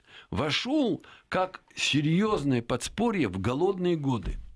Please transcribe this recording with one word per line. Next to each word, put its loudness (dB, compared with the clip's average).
вошёл 0
как -2
серьёзное 2
подспорье 0
в -4
голодные 0
годы. -2